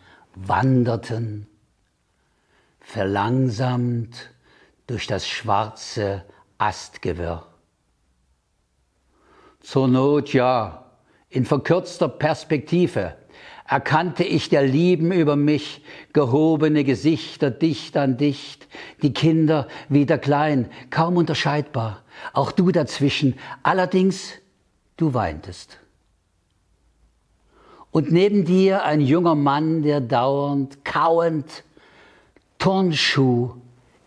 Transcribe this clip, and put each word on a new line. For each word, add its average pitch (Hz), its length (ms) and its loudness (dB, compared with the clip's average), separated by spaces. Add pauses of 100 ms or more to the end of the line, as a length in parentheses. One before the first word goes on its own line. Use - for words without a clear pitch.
(340)
wanderten 113 1120 -2 (1400)
verlangsamt 117 1400 -2 (560)
durch 110 200 -8
das 98 220 -4
schwarze 104 960 -4 (320)
Astgewirr. 85 880 -6 (2250)
Zur 135 280 0
Not 143 440 2
ja, 123 540 0 (420)
in 127 160 -2
verkürzter 160 640 0
Perspektive 151 1080 -2 (540)
erkannte 156 560 0
ich - 240 -2
der 143 140 4
Lieben 165 500 2
über 151 240 2
mich 147 480 0 (300)
gehobene 151 680 2
Gesichter 135 680 0
dicht - 480 -2
an 131 180 2
dicht, - 500 -4 (360)
die 143 100 2
Kinder 160 560 2 (220)
wieder 143 260 4
klein, 143 540 0 (180)
kaum 170 300 0
unterscheidbar, 143 840 -2 (300)
auch 139 200 0
du 180 200 4
dazwischen, 139 680 0 (240)
allerdings, 185 680 0 (640)
du 156 160 0
weintest. 90 640 -6 (2000)
Und 156 200 0
neben 196 360 4
dir 190 380 4
ein 151 180 2
junger 160 320 4
Mann, 147 480 0
der 147 180 0
dauernd, 135 840 -2
kauend 165 800 0 (920)
Turnschuh 139 960 2 (520)